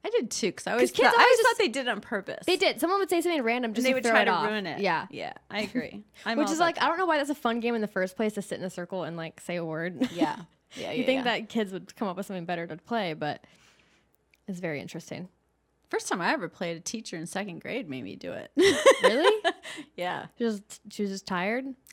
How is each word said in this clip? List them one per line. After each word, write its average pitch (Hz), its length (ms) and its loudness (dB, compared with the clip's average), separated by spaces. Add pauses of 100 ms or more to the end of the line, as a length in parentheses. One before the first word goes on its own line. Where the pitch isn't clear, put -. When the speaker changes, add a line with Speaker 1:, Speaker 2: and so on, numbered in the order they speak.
Speaker 1:
I 427 60 -4
did 403 220 0
too, 190 180 -2
'cause - 160 -12
I 190 60 -2
always 247 180 4
Speaker 2:
'Cause - 60 -6
kids - 140 6
Speaker 1:
thought, 466 100 6
I - 20 10
Speaker 2:
always 440 40 10
Speaker 1:
always 508 120 8
Speaker 2:
just 453 120 6
Speaker 1:
thought 466 120 0
they 339 60 2
did 254 180 -4
it 247 40 -2
on 202 100 -4
purpose. - 460 -8
Speaker 2:
They 359 100 4
did. 302 240 2
Someone 359 180 2
would 370 120 0
say 349 100 4
something 339 220 0
random 233 260 0
Speaker 1:
And 214 80 -6
Speaker 2:
just 247 80 2
Speaker 1:
they 254 60 4
Speaker 2:
to 262 40 4
Speaker 1:
would 247 80 0
Speaker 2:
throw 233 100 4
Speaker 1:
try 220 100 6
Speaker 2:
it - 20 4
Speaker 1:
to 196 80 4
Speaker 2:
off. 180 160 2
Speaker 1:
ruin 208 180 -2
it. 147 140 -6
Speaker 2:
Yeah. 170 300 0
Speaker 1:
Yeah, 85 240 -8 (140)
I 202 120 -6
agree. 208 420 -6 (120)
Speaker 2:
<laughs> - 120 -12
Speaker 1:
I'm 226 120 0
Speaker 2:
Which 302 100 2
Speaker 1:
all 302 60 2
Speaker 2:
is 311 40 -2
Speaker 1:
about 349 60 4
Speaker 2:
like, 330 120 2
Speaker 1:
that. - 80 2
Speaker 2:
I 269 40 4
don't 330 100 0
know 370 80 0
why 311 120 2
that's 277 120 -2
a 285 60 0
fun 233 240 0
game 233 160 0
in 220 60 0
the 208 40 -2
first 185 300 -4
place 214 160 0
to 208 100 -6
sit - 160 -8
in 180 60 -8
a 185 60 -6
circle 175 340 -8
and, 165 120 -8
like, 160 240 -10
say 175 160 -6
a 165 80 -4
word. 165 460 -4
<laughs> - 20 -12
Speaker 1:
Yeah. - 260 0 (360)
Yeah, - 160 -8
Speaker 2:
You 254 100 -2
Speaker 1:
yeah, 240 60 0
Speaker 2:
think 262 120 2
Speaker 1:
yeah. 240 200 0
Speaker 2:
that 220 120 -8
kids 214 220 -2
would 180 220 -12
come 214 140 -4
up 180 80 -6
with 202 100 -8
something 180 200 -8
better 170 200 -4
to 156 120 -10
play, 208 340 -4
but 151 320 -6 (1040)
it's 185 100 -8
very 160 220 -4
interesting. - 480 -12 (600)
Speaker 1:
First 440 180 -4
time - 120 -2
I 170 120 2
ever 185 160 -2
played, 170 280 -6
a 160 40 -12
teacher - 360 -10
in 160 100 -8
second 185 340 -8
grade 208 300 -8
made 127 140 -8
me - 120 -10
do - 160 -10
it. - 200 -12 (500)
Speaker 2:
Really? 415 400 6 (280)
Speaker 1:
<laughs> - 260 -14
Yeah. 175 300 -4 (120)
Speaker 2:
Just, 220 500 -4
she 208 140 -6
was 202 80 -2
just 196 160 -8
tired? 208 400 -2 (260)